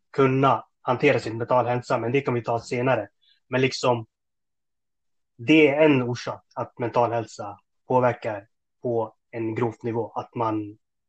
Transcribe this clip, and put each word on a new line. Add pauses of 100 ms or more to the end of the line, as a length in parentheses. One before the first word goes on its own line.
(120)
kunna (180)
hantera
sin
mental
hälsa,
men
det
kan
vi
ta
senare. (400)
Men,
liksom, (1300)
det
är
en
orsak (100)
att
mental
hälsa (300)
påverkar (340)
på (160)
en
grovt
nivå.
Att
man (300)